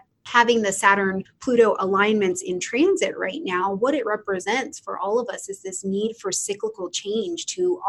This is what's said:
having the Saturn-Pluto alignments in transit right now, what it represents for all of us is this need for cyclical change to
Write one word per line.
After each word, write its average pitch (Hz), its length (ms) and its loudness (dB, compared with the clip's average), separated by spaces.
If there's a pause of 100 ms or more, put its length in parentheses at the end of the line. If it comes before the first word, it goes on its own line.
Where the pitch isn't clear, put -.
(260)
having 233 360 4
the 202 100 0
Saturn-Pluto 202 1080 2
alignments 196 600 2
in 180 180 -4
transit 330 580 2
right 190 260 -6
now, 190 300 0
what 240 200 0
it 254 120 -2
represents 208 760 -4
for 196 180 -10
all 202 220 0
of 233 100 -4
us - 200 -10
is 196 120 -12
this 190 220 -10
need 208 340 -2
for 190 140 -6
cyclical 220 580 -6
change 381 580 -4
to 359 420 0